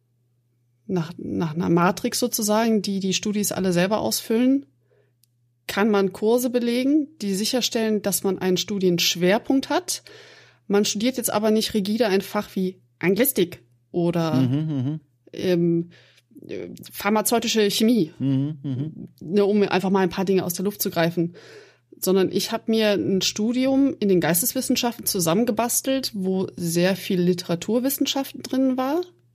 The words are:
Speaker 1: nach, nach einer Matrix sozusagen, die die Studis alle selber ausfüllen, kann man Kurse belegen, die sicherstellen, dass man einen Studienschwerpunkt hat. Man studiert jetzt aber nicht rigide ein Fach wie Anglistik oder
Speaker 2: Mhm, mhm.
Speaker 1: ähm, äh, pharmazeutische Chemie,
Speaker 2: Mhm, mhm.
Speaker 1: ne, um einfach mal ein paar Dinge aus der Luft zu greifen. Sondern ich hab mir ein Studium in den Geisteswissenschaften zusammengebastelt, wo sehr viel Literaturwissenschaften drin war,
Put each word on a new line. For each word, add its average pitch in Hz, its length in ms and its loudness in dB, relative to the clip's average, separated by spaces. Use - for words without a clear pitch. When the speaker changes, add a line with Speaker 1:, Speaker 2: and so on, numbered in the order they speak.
Speaker 1:
nach, 175 300 -2
nach 180 360 -4
einer 180 160 -2
Matrix 175 480 2
sozusagen, 220 640 0
die 196 180 -4
die 190 140 0
Studis 208 380 -2
alle 185 220 0
selber 185 260 2
ausfüllen, 247 640 0
kann 208 220 0
man 196 220 2
Kurse 240 380 0
belegen, 254 580 0
die 196 120 -2
sicherstellen, 220 680 -2
dass 196 220 -2
man 190 160 0
einen 180 180 0
Studienschwerpunkt 185 1120 0
hat. 359 340 -2
Man 202 160 2
studiert 220 320 -2
jetzt 240 160 -4
aber 214 180 0
nicht 214 240 0
rigide 214 340 0
ein 190 120 4
Fach 208 360 -6
wie 185 260 -4
Anglistik 185 640 0
oder 170 440 0
Speaker 2:
Mhm, 131 220 2
mhm. 151 420 -2
Speaker 1:
ähm, 170 580 0
äh, 92 240 -10
pharmazeutische 214 800 0
Chemie, 220 480 2
Speaker 2:
Mhm, 139 440 0
mhm. 139 440 -6
Speaker 1:
ne, 202 240 2
um 208 180 4
einfach 185 280 0
mal 196 100 4
ein 185 80 4
paar 190 160 -4
Dinge 190 180 2
aus 175 120 -4
der 190 100 -4
Luft 202 160 -4
zu 202 80 -2
greifen. 170 460 0
Sondern 185 360 2
ich - 180 -2
hab 220 160 -6
mir 220 260 2
ein 185 280 0
Studium 262 760 0
in 202 120 0
den 185 100 6
Geisteswissenschaften 214 880 0
zusammengebastelt, 233 1080 0
wo 190 340 -2
sehr 175 400 0
viel 185 240 -2
Literaturwissenschaften 240 1200 -2
drin 262 340 0
war, 269 260 -2